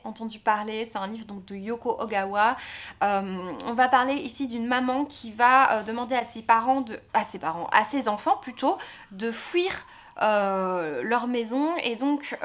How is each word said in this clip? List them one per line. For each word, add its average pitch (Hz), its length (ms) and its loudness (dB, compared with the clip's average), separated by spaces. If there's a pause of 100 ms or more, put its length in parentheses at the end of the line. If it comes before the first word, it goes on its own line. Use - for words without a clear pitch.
entendu 220 340 -10
parler. 214 460 0
C'est 220 140 -8
un 196 80 -4
livre 220 180 -10
donc 196 220 -14
de 202 100 -10
Yoko 233 420 -2
Ogawa. 208 600 2 (440)
Euh, 190 500 0 (120)
on 233 80 -4
va 254 160 4
parler 262 280 4
ici 269 300 -6
d'une 233 200 -4
maman 254 400 0
qui - 240 -12
va, 240 480 6
euh, 208 40 -4
demander 233 340 -4
à 233 80 0
ses 226 180 -10
parents 240 400 4
de, 220 180 -8 (140)
à 214 100 2
ses - 140 -8
parents, 160 340 -4
à 214 120 6
ses 226 240 -2
enfants 247 340 2
plutôt, 269 340 0 (340)
de 220 200 -4
fuir, 349 560 -2 (340)
euh, 190 800 0
leur 233 260 0
maison 247 540 0
et 233 140 -2
donc, 285 480 -2